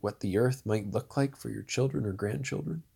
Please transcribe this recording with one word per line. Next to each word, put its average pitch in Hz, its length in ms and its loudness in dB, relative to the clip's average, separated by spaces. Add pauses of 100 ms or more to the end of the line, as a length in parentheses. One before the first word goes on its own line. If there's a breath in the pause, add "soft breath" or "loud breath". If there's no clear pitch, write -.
what 104 200 -4
the 98 180 2
earth 127 260 4
might 107 260 0
look - 260 -2
like 139 200 2
for 117 140 -8
your 104 140 -6
children 131 420 0
or 98 60 0
grandchildren? 135 720 -4 (120)